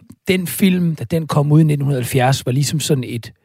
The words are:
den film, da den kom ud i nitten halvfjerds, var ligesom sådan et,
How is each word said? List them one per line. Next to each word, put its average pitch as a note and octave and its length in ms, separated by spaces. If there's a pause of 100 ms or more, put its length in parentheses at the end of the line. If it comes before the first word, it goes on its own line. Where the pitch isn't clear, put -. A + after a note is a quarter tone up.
(280)
den F#3 200
film, F3+ 480
da B2 80
den D#3+ 240
kom D3 240
ud D#3 100
i - 20
nitten C#3+ 280
halvfjerds, B2+ 540
var B2+ 60
ligesom C#3+ 280
sådan C3+ 240
et, A2+ 300 (120)